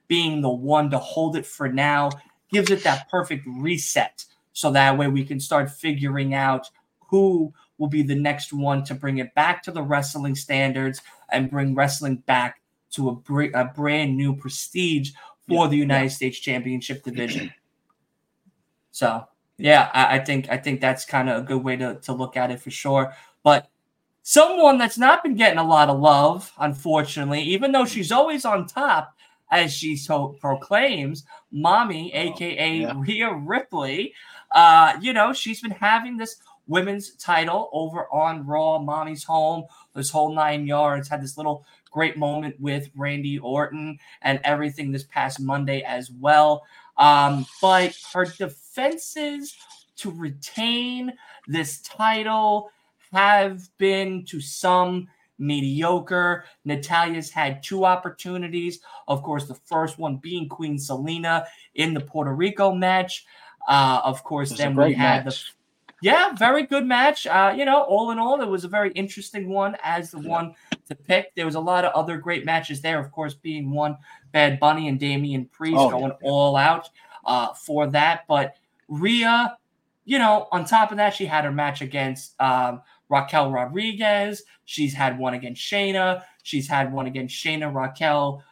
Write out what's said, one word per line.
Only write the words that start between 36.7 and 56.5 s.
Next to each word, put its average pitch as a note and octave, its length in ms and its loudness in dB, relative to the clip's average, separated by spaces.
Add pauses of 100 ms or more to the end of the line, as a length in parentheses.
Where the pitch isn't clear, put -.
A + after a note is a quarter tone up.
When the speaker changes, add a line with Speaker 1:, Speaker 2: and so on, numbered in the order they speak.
Speaker 1:
title E3+ 580 0
over D#3+ 400 -6
on D#3 320 -2
Raw, D#3 320 0
Mommy's D3+ 460 -6
home, D#3+ 420 0 (300)
this C#3 160 -6
whole D#3 220 0
nine D3+ 340 0
yards, C#3+ 420 0
had C#3+ 140 -6
this C3+ 120 -12
little D3+ 300 -6 (240)
great D#3 260 -2
moment D3+ 440 -4
with C#3+ 360 -6
Randy C#3+ 440 -6
Orton D3 580 -6 (240)
and C3+ 220 0
everything D3 480 -2
this C3+ 140 -6
past C3+ 340 -4
Monday C#3 420 -2
as B2+ 300 -10
well. D3 520 4 (360)
Um, C#3+ 480 6 (120)
but F#3 380 4 (160)
her F3+ 120 0
defenses C#4+ 1300 -6 (400)
to G3 140 -10
retain A#3 1040 -6 (340)
this D3+ 340 -6
title G#3+ 880 -2 (420)
have G3 560 4 (120)
been, F#3+ 460 0
to D#3 140 -12
some, F3+ 680 0 (340)
mediocre. E3+ 1040 0 (220)